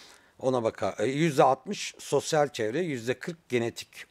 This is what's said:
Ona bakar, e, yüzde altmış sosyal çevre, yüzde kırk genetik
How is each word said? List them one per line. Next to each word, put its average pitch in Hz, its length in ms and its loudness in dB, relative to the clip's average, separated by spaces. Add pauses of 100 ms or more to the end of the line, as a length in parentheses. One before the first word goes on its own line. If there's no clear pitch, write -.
(400)
Ona 123 240 0
bakar, 101 360 -2
e, 107 60 2
yüzde 147 380 4
altmış 135 560 0
sosyal 147 500 0
çevre, 117 320 -2
yüzde 127 380 -4
kırk - 300 -12
genetik 117 400 -2 (220)